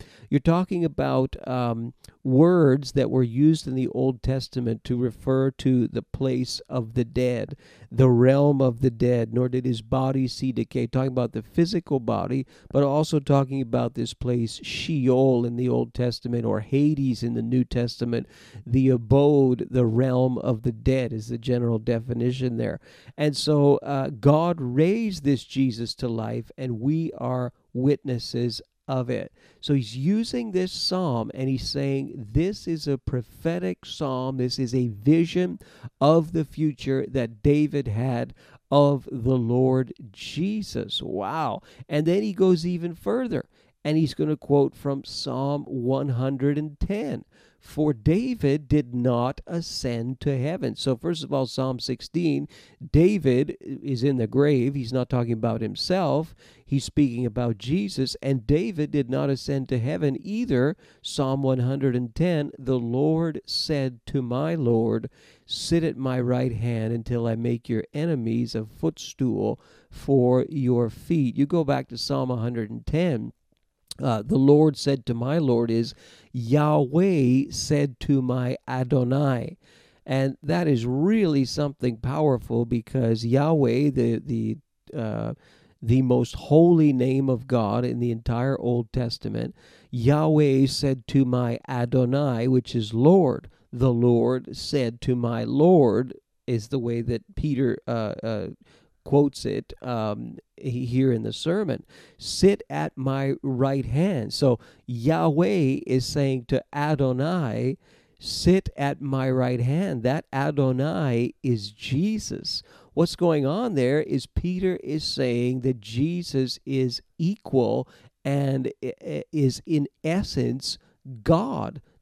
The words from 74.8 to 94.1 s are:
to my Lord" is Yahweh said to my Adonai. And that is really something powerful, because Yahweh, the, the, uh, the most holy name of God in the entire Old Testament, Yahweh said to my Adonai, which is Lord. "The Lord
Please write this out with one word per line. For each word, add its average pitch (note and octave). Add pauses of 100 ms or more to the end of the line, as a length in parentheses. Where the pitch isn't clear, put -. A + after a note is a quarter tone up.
to B2
my B2
Lord" A#2+
is A#2 (380)
Yahweh C#3+
said C#3+
to C#3
my B2+ (100)
Adonai. C3 (480)
And C3+
that E3+
is B2+
really D3+
something B2+
powerful, B2+
because A#2
Yahweh, C#3
the, B2+
the, A2+ (400)
uh, A2 (440)
the A#2+
most B2
holy D#3+
name C3
of B2+
God A#2
in A#2+
the A#2+
entire A#2+
Old A#2+
Testament, A#2 (380)
Yahweh C#3+
said C3
to C#3
my B2
Adonai, B2+
which B2+
is A2
Lord. D3+ (240)
"The B2+
Lord A#2+